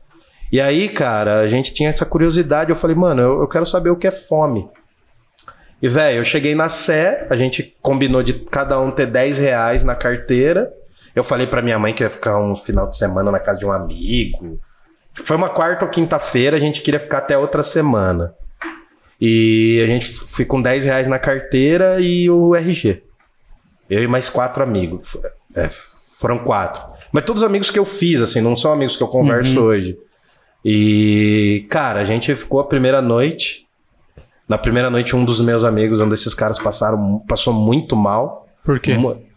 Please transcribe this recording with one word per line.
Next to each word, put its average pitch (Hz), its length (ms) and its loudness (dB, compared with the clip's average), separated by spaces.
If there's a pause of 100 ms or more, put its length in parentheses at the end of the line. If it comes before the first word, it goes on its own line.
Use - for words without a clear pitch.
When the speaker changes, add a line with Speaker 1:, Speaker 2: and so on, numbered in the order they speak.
(520)
Speaker 1:
E 127 80 2
aí, 147 280 2
cara, 110 520 0
a 107 80 2
gente 127 240 -2
tinha 151 160 0
essa - 160 0
curiosidade, 160 680 0
eu 160 60 0
falei, 165 180 0
"Mano, 160 280 2
eu, 131 180 2
eu 147 80 0
quero 170 160 0
saber 175 260 0
o 175 60 2
que 175 100 -2
é 190 60 2
fome." 151 560 -2 (1120)
E, 131 60 2
velho, 135 300 2
eu 117 60 -2
cheguei 151 300 0
na 160 140 0
Sé, 170 600 0
a 135 80 0
gente 127 460 -2
combinou 131 400 0
de 123 120 0
cada 139 460 -4
um 131 100 -2
ter 135 160 0
dez 127 320 0
reais 123 440 2
na 127 120 2
carteira. 127 800 0 (420)
Eu 123 100 0
falei 127 220 -2
pra 123 160 -2
minha 117 160 0
mãe 107 160 0
que 117 80 -4
ia 107 80 0
ficar 104 280 -2
um 101 160 0
final 101 340 -2
de - 80 -10
semana 98 340 -2
na 98 100 0
casa 98 180 -4
de 98 80 -6
um 98 60 0
amigo. 90 880 -4 (540)
Foi - 220 -4
uma 175 120 0
quarta 175 360 -2
ou 165 60 -2
quinta-feira, 151 640 0
a 147 40 0
gente 147 220 -2
queria 147 180 0
ficar 147 180 -4
até 143 180 0
outra 143 260 0
semana. 95 720 0 (840)
E 113 640 4
a 113 40 2
gente 120 200 0
foi - 380 -6
com 135 160 -2
dez 131 240 0
reais 131 220 0
na 131 120 0
carteira 156 800 2
e 175 300 2
o 175 240 4
R 170 180 0
G. 107 300 0 (840)
Eu 101 140 0
e 120 40 0
mais 127 220 0
quatro 123 340 -2
amigos. 92 540 -4 (380)
É, 82 160 -4 (480)
foram 120 200 -2
quatro. 101 440 -4 (300)
Mas 147 120 0
todos 220 180 -2
amigos 202 280 0
que - 80 -2
eu 196 60 2
fiz, 170 360 0
assim, 113 200 0
não 117 160 2
são 151 160 0
amigos 139 240 -2
que - 60 -2
eu 113 60 0
converso 127 520 2
Speaker 2:
Uhum. 113 60 4
Speaker 1:
hoje. 95 320 0 (640)
E, 107 1080 4
cara, 127 300 -2
a 104 40 0
gente 117 300 -2
ficou 135 260 -2
a 143 40 0
primeira 135 360 2
noite. 127 680 0 (800)
Na 107 100 0
primeira 123 320 0
noite, 120 240 0
um 123 100 2
dos 117 160 0
meus 117 240 2
amigos, 110 360 2
um 107 80 2
desses - 260 -2
caras 107 240 -2
passaram, 104 680 -2
passou 117 240 0
muito 117 420 0
mal. 107 520 -2 (180)
Speaker 2:
Por 135 160 0
quê? 135 140 0
Speaker 1:
Mo-, 120 220 0 (200)